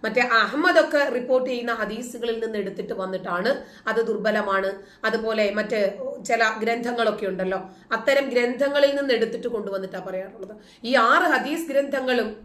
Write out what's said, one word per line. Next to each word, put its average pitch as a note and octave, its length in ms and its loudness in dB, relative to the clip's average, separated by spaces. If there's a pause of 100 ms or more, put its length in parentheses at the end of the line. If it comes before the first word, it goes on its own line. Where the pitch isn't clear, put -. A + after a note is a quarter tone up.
മറ്റേ A3+ 200 2 (160)
അഹമ്മദ് D#4 420 4
ഒക്കെ D4+ 200 4 (140)
റിപ്പോർട്ട് B3+ 340 0
ചെയ്യുന്ന A#3+ 240 -2
ഹദീസുകളിൽ A3+ 640 -4
നിന്ന് A3 240 -4
എടുത്തിട്ട് F#3+ 360 -6
വന്നിട്ടാണ് F#3 520 -2 (360)
അത് A3 200 0
ദുർബലമാണ്. G3 640 0 (380)
അതുപോലെ A3 380 0 (120)
മറ്റ് G#3+ 220 -2 (480)
ചില A#3 140 2 (220)
ഗ്രന്ഥങ്ങളൊക്കെ A#3 680 0
ഉണ്ടല്ലോ, F#3 280 -2 (320)
അത്തരം C4+ 420 2
ഗ്രന്ഥങ്ങളിൽ C#4 680 4
നിന്ന് C#4 180 2
എടുത്തിട്ട് A3+ 380 -2
കൊണ്ടുവന്നിട്ടാ F#3+ 540 -6
പറയാറുള്ളത്. F#3+ 460 -10 (280)
ഈ A#3+ 100 -2 (140)
ആറ് F4+ 260 6
ഹദീസ് C#4+ 380 -2
ഗ്രന്ഥങ്ങളും B3+ 580 0 (160)